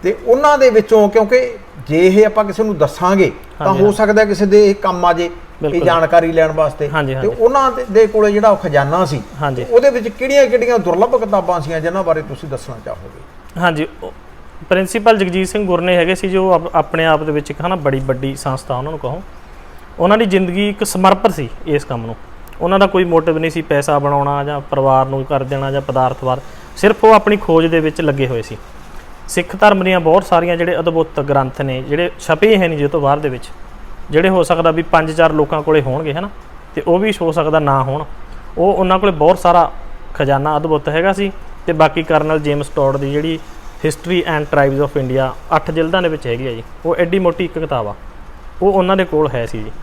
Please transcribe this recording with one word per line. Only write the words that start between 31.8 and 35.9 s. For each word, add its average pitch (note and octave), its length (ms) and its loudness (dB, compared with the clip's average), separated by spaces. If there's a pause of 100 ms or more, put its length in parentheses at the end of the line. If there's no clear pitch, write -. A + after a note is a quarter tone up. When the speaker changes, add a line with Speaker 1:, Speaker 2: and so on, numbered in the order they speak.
Speaker 2:
ਜਿਹੜੇ D3 280 -2 (100)
ਛਪੇ G#3 360 2
ਹੈ F#3 120 2
ਨਹੀਂ D#3+ 100 -4
ਜਿਹਦੇ C#3+ 120 0
ਤੋਂ D#3 100 0
ਬਾਅਦ C#3+ 200 2
ਦੇ D3+ 80 -2
ਵਿੱਚ, B2+ 160 -8 (680)
ਜਿਹੜੇ E3 180 2
ਹੋ F#3 140 2
ਸਕਦਾ E3 280 2
ਵੀ D#3+ 120 -2
ਪੰਜ D#3+ 300 0
ਚਾਰ D#3+ 200 4
ਲੋਕਾਂ D3+ 300 0
ਕੋਲੇ D#3 200 2
ਹੋਣਗੇ, C#3 300 -4